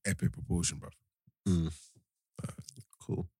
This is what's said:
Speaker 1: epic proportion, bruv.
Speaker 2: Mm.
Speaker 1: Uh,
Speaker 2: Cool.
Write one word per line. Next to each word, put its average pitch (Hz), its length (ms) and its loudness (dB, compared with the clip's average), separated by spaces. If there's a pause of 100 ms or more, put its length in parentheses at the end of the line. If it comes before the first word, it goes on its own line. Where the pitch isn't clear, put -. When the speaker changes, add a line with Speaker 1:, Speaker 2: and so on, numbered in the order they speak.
Speaker 1:
epic 92 260 2
proportion, - 460 0
bruv. - 140 -14 (540)
Speaker 2:
Mm. 85 200 6 (760)
Speaker 1:
Uh, - 80 -4 (480)
Speaker 2:
Cool. - 280 -4 (120)